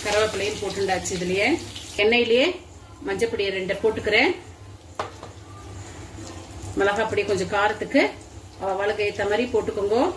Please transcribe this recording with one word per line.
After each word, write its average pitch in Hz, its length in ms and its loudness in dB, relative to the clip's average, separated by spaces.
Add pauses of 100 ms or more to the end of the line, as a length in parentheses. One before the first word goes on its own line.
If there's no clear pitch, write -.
கருவேப்பிலையும் 208 580 2
போட்டுண்டாச்சு. 190 520 0
இதுலயே 185 340 2 (500)
எண்ணெயிலேயே 240 580 4 (520)
மஞ்சப்பொடியை 202 420 0
ரெண்டு 190 240 -2
போட்டுக்கிறேன். 220 640 4 (2500)
மிளகாய் 202 320 2
பொடி 208 140 0
கொஞ்சம் 185 260 0
காரத்துக்கு 214 600 2 (500)
அவளுக்கு 202 440 -2
ஏத்த 202 200 -2
மாதிரி 208 220 2
போட்டுக்கோங்க. 226 720 2